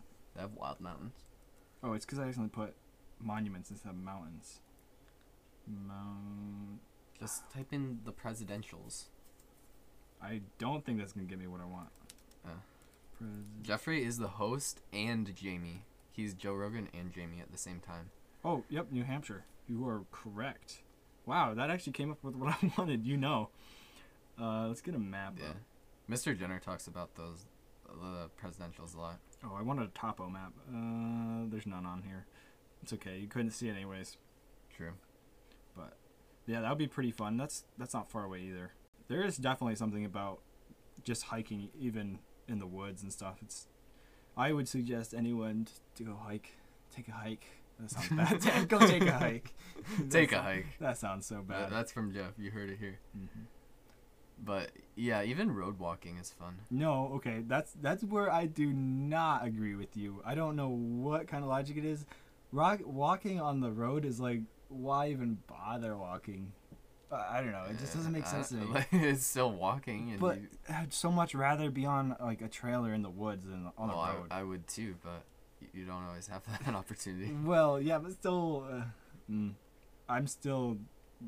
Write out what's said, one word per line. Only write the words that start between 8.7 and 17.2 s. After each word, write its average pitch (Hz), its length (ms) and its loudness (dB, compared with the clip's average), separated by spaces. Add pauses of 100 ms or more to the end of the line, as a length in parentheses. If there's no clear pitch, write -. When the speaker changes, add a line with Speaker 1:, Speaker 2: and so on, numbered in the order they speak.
Speaker 2:
I 104 200 -4 (180)
don't 147 260 0
think 117 140 0
that's 95 140 -6
gonna 95 120 -6
get 92 140 -8
me 92 80 -8
what 90 140 -8
I 87 40 -10
want. 90 240 -10 (560)
Speaker 1:
Uh, - 40 -12 (680)
Speaker 2:
Pres- 110 120 -8 (340)
Speaker 1:
Jeffrey 110 420 2
is 120 120 0
the 107 120 0
host 110 520 -2 (120)
and 104 420 2
Jamie. 90 480 -6 (260)
He's 104 240 -4
Joe 98 200 -4
Rogan 104 400 -2
and 87 180 -6
Jamie 87 300 -8